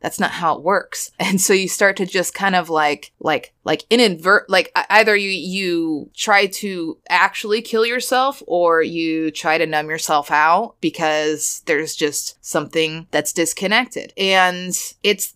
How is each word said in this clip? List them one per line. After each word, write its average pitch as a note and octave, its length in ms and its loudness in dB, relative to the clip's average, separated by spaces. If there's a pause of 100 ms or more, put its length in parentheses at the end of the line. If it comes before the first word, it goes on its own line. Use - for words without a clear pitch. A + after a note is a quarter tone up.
that's - 180 -6
not F#3+ 120 0
how D#3+ 260 -2
it - 60 -12
works. - 540 -2
<laughs> - 100 -6
And F#3+ 140 0
so - 120 2
you F#3+ 160 4
start G3 280 2
to G3 100 -2
just F#3 280 -2
kind G3 200 0
of, E3 160 0
like, D3+ 480 0
like, - 340 -4 (120)
like, D#3 260 -2
inadvert-, G3 580 2
like, F#3+ 200 2 (100)
e-, - 120 2
either G#3+ 260 6
you, G3+ 120 -2
you F3 840 -4
try G3+ 320 4
to F#3+ 520 -8 (100)
actually G3 540 0
kill A3+ 220 0
yourself, B3+ 640 0
or E3+ 340 4
you D#3+ 520 -2
try D#3+ 260 0
to E3 80 0
numb D#3 240 -2
yourself D#3+ 400 -2
out, E3 500 2
because D#3 840 -2
there's D#3 300 -2
just - 500 -4
something D#3+ 640 -4
that's D3+ 220 -2
disconnected. G3+ 840 -2
And F#3 560 0 (300)
it's G3+ 340 -2